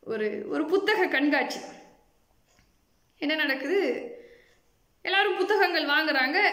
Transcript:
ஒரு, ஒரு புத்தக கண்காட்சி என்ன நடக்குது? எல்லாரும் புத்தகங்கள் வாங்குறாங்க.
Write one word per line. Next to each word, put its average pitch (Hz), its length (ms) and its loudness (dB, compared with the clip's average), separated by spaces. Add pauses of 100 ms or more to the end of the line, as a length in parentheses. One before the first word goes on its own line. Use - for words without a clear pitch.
ஒரு, 214 240 -4 (220)
ஒரு 294 160 -2
புத்தக 392 420 2
கண்காட்சி 277 520 0 (1600)
என்ன 302 180 -2
நடக்குது? 302 440 0 (1200)
எல்லாரும் 392 360 2
புத்தகங்கள் 359 480 2
வாங்குறாங்க. 285 520 2 (160)